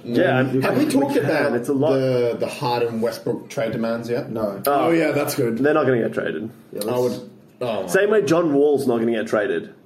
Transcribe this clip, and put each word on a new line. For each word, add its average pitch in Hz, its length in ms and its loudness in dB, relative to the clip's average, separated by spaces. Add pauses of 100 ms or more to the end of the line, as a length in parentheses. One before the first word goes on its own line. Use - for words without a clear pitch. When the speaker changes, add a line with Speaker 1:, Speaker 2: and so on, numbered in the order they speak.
Speaker 1:
yeah, 131 400 2
Speaker 2:
Mm, 127 120 -2
you 131 60 2
Speaker 3:
Have 196 160 0
we 294 80 4
Speaker 1:
we - 60 0
Speaker 3:
talked 269 220 2
Speaker 1:
can. - 120 2
Speaker 3:
about 143 300 0
Speaker 1:
It's 120 140 -2
a 143 40 0
lot. 139 200 2
Speaker 3:
the, 123 460 2
the 110 80 -2
Harden 117 540 -2
Westbrook 113 480 -4
trade 113 220 -4
demands 113 380 -4
yet? 120 220 -4
Speaker 2:
No. 104 340 -4
Speaker 1:
Oh. 139 60 2 (160)
Speaker 4:
Oh, - 40 4
yeah, 160 200 2
that's 143 240 -2
good. 117 240 0
Speaker 1:
They're 147 160 4
not 151 100 2
gonna 127 160 2
get 110 120 -2
traded. - 360 -4 (240)
Speaker 2:
Yeah, - 80 -8
Speaker 3:
I 101 40 -6
Speaker 2:
let's 123 140 0 (200)
Speaker 3:
would. - 100 -16 (320)
Oh. 107 260 -4
Speaker 1:
Same 190 220 2
way 214 140 2
John 165 300 2
Wall's 139 340 2
not 120 120 2
gonna 117 140 0
get 107 140 -2
traded. 92 420 -2 (160)